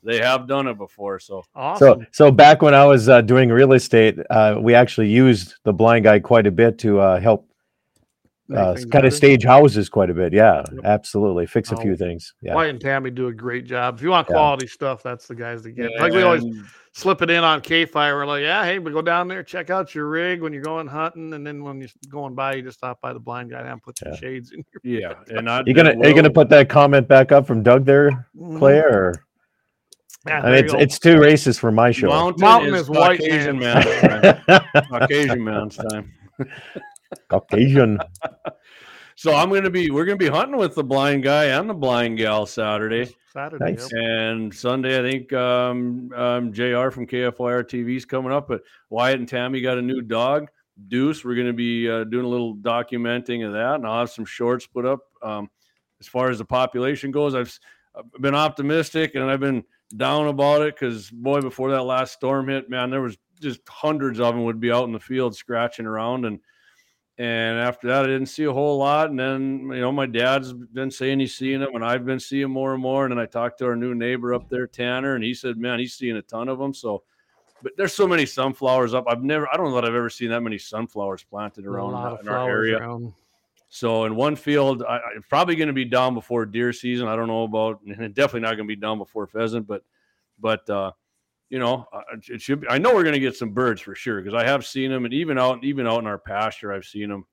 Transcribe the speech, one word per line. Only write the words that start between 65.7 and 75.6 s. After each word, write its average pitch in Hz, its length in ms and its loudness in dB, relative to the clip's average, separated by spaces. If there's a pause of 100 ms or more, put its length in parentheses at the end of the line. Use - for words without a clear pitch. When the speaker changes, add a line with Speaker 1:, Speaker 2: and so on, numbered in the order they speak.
Speaker 1:
around, 117 380 -8
and, 107 140 -8 (840)
and 113 380 -4
after 120 300 -6
that, 135 160 0
I - 20 -2
didn't 135 200 -4
see 156 180 -8
a 147 80 -2
whole 143 260 -2
lot. 147 320 -2
And 139 80 -8
then, 135 400 -6 (140)
you 127 80 -8
know, 123 100 -2
my 139 160 -4
dad's 127 460 -2
been 123 400 -12
saying 135 260 -4
he's 131 160 -4
seeing 135 260 -6
'em, 135 140 -8
and 117 100 -8
I've 123 220 -4
been 131 140 -6
seeing 139 280 -8
more 135 260 -6
and 131 80 -8
more. 135 240 -4
And 127 40 -6
then 123 80 -6
I 117 80 -6
talked 120 320 -8
to 127 80 -6
our 120 80 -4
new 120 180 -6
neighbor 120 420 -6
up 120 140 -10
there, 123 200 -8
Tanner, 127 480 -6
and 113 80 -8
he 123 100 -6
said, 127 240 -10
"Man, 120 220 -6